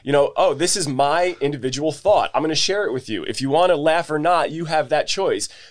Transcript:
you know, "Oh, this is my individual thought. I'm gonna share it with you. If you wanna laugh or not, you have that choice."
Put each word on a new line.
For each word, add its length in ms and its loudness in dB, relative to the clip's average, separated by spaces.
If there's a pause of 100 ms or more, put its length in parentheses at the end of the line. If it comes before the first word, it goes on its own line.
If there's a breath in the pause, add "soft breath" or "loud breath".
you 80 -4
know, 240 4
"Oh, 180 2
this 220 -2
is 140 -4
my 500 0
individual 540 -4
thought. 400 2
I'm 100 0
gonna 100 0
share 320 0
it 60 -4
with 160 -6
you. 160 -6
If 160 -6
you 100 -2
wanna 280 4
laugh 340 0
or 80 0
not, 320 2
you 140 -6
have 240 -2
that 180 0
choice." 400 -2 (240 loud breath)